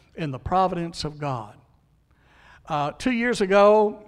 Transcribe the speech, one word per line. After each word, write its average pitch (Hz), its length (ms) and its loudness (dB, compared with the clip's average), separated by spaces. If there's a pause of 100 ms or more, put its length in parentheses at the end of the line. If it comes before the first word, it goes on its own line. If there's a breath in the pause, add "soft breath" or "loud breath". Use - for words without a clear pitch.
(140 soft breath)
in 160 160 -8
the 131 80 -8
providence 175 680 -2
of 151 140 -10
God. 123 380 -8 (1120 soft breath)
Uh, 147 240 -4
two - 200 -4
years 233 300 -2
ago, 208 680 4